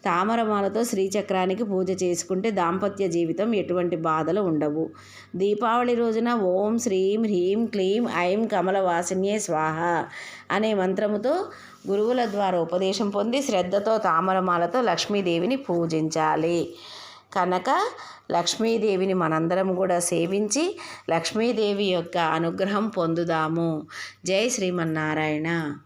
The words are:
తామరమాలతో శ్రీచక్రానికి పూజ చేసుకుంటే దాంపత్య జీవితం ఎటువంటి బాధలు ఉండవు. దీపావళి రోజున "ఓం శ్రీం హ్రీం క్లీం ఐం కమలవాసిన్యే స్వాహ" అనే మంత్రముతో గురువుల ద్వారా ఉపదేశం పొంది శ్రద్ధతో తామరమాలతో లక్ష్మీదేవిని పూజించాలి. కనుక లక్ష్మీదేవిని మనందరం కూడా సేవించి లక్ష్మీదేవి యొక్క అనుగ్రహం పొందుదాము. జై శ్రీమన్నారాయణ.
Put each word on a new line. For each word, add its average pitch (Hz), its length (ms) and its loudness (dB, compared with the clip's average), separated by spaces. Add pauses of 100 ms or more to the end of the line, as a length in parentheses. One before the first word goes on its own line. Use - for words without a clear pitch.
తామరమాలతో 208 800 2
శ్రీచక్రానికి 190 800 0
పూజ 185 380 0
చేసుకుంటే 185 480 0
దాంపత్య 196 580 0
జీవితం 170 460 0
ఎటువంటి 180 420 0
బాధలు 160 440 0
ఉండవు. 156 500 0 (460)
దీపావళి 226 580 2
రోజున 233 400 0
"ఓం 208 440 2
శ్రీం 202 440 2
హ్రీం 208 440 2
క్లీం 208 500 0
ఐం 185 300 0
కమలవాసిన్యే 190 920 0
స్వాహ" 160 680 0 (460)
అనే 214 240 0
మంత్రముతో 208 720 0 (420)
గురువుల 226 360 2
ద్వారా 196 360 0
ఉపదేశం 185 500 0
పొంది 220 320 0
శ్రద్ధతో 202 560 2
తామరమాలతో 185 800 2
లక్ష్మీదేవిని 190 760 0
పూజించాలి. 160 1160 0 (600)
కనుక 185 480 0 (500)
లక్ష్మీదేవిని 196 840 0
మనందరం 175 600 2
కూడా 180 260 0
సేవించి 202 800 0 (320)
లక్ష్మీదేవి 208 720 0
యొక్క 175 340 0
అనుగ్రహం 180 680 0
పొందుదాము. 165 1000 0 (400)
జై 196 220 2
శ్రీమన్నారాయణ. 156 1400 -2